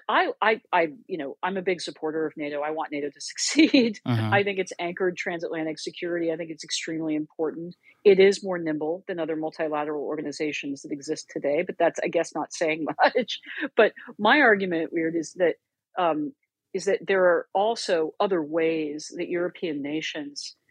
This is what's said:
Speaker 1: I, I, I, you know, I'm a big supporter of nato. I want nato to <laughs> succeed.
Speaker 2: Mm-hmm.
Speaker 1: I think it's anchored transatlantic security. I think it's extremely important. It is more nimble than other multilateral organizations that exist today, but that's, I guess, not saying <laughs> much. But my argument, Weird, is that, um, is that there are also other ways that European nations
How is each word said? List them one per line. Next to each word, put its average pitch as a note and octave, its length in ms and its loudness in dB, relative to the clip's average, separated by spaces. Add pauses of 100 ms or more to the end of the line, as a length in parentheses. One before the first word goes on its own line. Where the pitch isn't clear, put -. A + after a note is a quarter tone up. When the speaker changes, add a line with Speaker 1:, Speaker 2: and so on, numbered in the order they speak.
Speaker 1:
I, D#4+ 220 4 (100)
I, A3 180 4 (140)
I, E3+ 140 4 (180)
you F3+ 140 -6
know, C#3 240 -8
I'm F#3 140 -2
a F#3+ 40 -2
big F3+ 200 -2
supporter D#3 440 -4
of D3 100 -6
nato. D3 260 -6
I D3+ 100 -4
want D#3 200 -6
nato D3 180 -4
to - 120 -14
<laughs> - 100 -10
succeed. B3 760 4
Speaker 2:
Mm-hmm. A2+ 260 2
Speaker 1:
I G3+ 100 4
think G3 140 -2
it's F#3+ 220 -4
anchored F3 380 -2
transatlantic E3 640 -4
security. E3+ 520 -4
I D#3+ 40 -2
think D#3+ 140 -8
it's D#3 140 -12
extremely D#3+ 520 -4
important. D#3+ 600 -6 (280)
It G3 160 8
is G3 240 6
more F#3 140 -2
nimble D#3+ 500 -2
than F3+ 120 -6
other D#3+ 160 -2
multilateral D3+ 680 -2
organizations D3 760 -4
that D3+ 100 -12
exist C#3+ 400 -6
today, D3 340 0
but - 120 -8
that's, E3 260 2
I D#3+ 40 -2
guess, E3 260 0
not D#3 200 -6
saying D#3+ 400 0
<laughs> - 100 2
much. - 360 0 (360)
But G#3+ 180 6 (240)
my A3+ 220 4
argument, F#3+ 520 4
Weird, E3 240 -2
is D#3+ 180 -4
that, F3+ 220 2 (420)
um, D3+ 360 0 (400)
is F#3 120 -6
that G3 200 2
there F#3+ 200 4
are F3 280 4
also F#3+ 680 0
other F#3+ 220 2
ways D#3 760 -2
that F3 120 -4
European F3 520 -4
nations C#3+ 720 -8 (160)